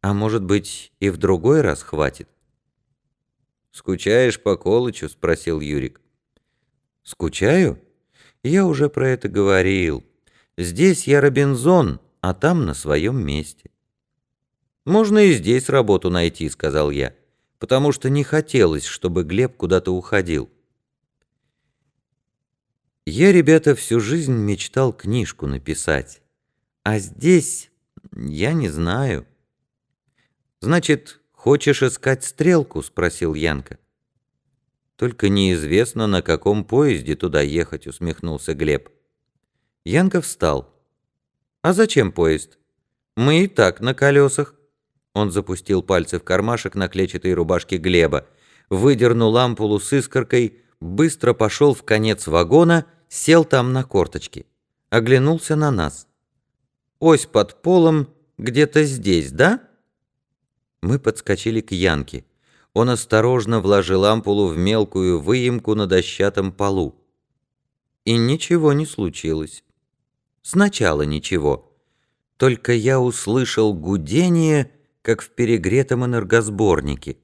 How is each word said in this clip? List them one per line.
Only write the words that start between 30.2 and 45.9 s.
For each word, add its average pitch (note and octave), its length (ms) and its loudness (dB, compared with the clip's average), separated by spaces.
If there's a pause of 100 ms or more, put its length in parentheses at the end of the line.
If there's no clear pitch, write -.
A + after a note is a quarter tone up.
"Значит, D3 580 -2 (140)
хочешь C#3 500 0
искать C3 400 -2
стрелку?" D#3 580 0
спросил E2+ 520 -4
Янка. D2+ 440 -4 (1160)
"Только A#2 320 -4
неизвестно, G2 800 0
на F#2 140 0
каком G2 420 -2
поезде G2+ 540 0
туда D2+ 240 -2
ехать", D2+ 460 -4
усмехнулся D#2+ 640 -8
Глеб. D2 340 -4 (960)
Янка E3+ 380 0
встал. D2 520 -4 (880)
"А F3 120 0
зачем D#3 400 2
поезд? D#2+ 440 -2 (600)
Мы D3+ 260 2
и G3+ 40 0
так G2+ 340 2
на B2+ 120 -2
колесах". C#3 600 2 (580)
Он G2+ 160 0
запустил F#2 540 -4
пальцы F2 360 -2